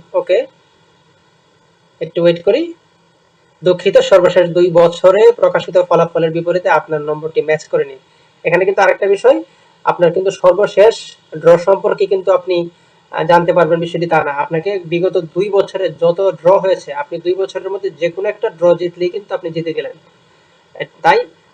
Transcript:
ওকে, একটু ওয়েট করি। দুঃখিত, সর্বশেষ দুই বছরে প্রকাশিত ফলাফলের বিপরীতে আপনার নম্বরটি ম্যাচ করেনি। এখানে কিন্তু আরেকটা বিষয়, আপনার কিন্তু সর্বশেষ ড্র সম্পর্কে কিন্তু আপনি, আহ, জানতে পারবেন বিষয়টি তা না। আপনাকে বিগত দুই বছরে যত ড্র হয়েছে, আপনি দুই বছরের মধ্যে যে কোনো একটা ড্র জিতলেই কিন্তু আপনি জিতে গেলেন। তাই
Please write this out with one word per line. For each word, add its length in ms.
ওকে, 320
একটু 200
ওয়েট 240
করি। 280
দুঃখিত, 340
সর্বশেষ 520
দুই 220
বছরে 600
প্রকাশিত 460
ফলাফলের 540
বিপরীতে 380
আপনার 320
নম্বরটি 400
ম্যাচ 260
করেনি। 280
এখানে 220
কিন্তু 160
আরেকটা 260
বিষয়, 360
আপনার 300
কিন্তু 180
সর্বশেষ 840
ড্র 200
সম্পর্কে 480
কিন্তু 260
আপনি, 380
আহ, 120
জানতে 300
পারবেন 260
বিষয়টি 280
তা 160
না। 80
আপনাকে 480
বিগত 380
দুই 320
বছরে 400
যত 520
ড্র 180
হয়েছে, 340
আপনি 260
দুই 140
বছরের 360
মধ্যে 200
যে 200
কোনো 200
একটা 200
ড্র 260
জিতলেই 340
কিন্তু 240
আপনি 160
জিতে 240
গেলেন। 180
তাই 240